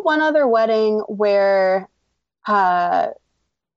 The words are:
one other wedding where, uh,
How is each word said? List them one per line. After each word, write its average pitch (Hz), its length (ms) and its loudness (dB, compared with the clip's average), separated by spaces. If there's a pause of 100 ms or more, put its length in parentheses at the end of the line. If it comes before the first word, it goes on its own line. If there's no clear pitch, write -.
one 302 160 0
other 302 260 0
wedding 220 640 2
where, 196 800 0 (600)
uh, 180 600 0 (680)